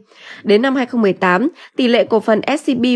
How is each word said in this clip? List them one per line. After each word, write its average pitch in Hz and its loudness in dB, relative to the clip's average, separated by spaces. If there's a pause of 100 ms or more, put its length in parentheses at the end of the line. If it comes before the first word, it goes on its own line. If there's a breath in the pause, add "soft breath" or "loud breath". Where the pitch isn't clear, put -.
(440 loud breath)
Đến 208 2
năm 269 -2
hai 262 -2
không 240 -2
mười 196 2
tám, 190 0 (280 loud breath)
tỷ 262 0
lệ 233 2
cổ 226 0
phần 214 0 (160)
S - -4
C 254 -2
B 240 -2 (100)